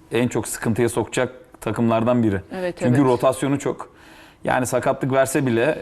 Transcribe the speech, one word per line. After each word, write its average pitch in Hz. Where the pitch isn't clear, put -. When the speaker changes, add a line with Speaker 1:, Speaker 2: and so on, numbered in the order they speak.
Speaker 1:
en 120
çok 113
sıkıntıya 117
sokacak 123
takımlardan 117
biri. 98
Speaker 2:
Evet, 180
Speaker 1:
Çünkü 123
Speaker 2:
evet. 131
Speaker 1:
rotasyonu 135
çok. -
Yani 127
sakatlık 127
verse 135
bile, 123